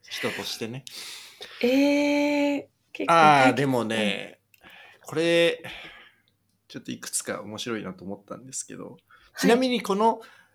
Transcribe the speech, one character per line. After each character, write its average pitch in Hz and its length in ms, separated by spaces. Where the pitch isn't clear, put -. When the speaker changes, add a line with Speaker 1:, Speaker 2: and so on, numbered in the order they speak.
Speaker 1:
人 - 280
と 104 120
し - 160
て 113 100
ね。 131 160
Speaker 2:
え 240 60
ー、 285 1000
結 294 140
構 - 0
解 - 0
決、 170 60
Speaker 1:
あ 151 380
ー、 123 40
で 139 120
も 123 180
ね、 101 560
Speaker 2:
う - 40
ん。 - 20
Speaker 1:
こ - 140
れ、 170 460
ち - 100
ょ 120 40
っ - 20
と - 100
い 117 60
く - 100
つ - 140
か 98 200
面 104 160
白 113 200
い 95 60
な 95 80
と 90 120
思 98 120
っ - 80
た - 120
ん 123 100
で 131 60
す - 140
け 107 100
ど、 98 160
Speaker 2:
は - 40
い。 - 440
Speaker 1:
ち 190 80
な 233 80
み 262 120
に 240 140
こ 196 120
の、 226 260